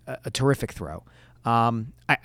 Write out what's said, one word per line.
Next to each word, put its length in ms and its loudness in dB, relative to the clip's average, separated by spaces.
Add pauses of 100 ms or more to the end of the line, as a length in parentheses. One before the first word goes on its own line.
a, 180 -10
a 60 -6
terrific 420 0
throw. 320 -10 (420)
Um, 460 2 (160)
I, 160 2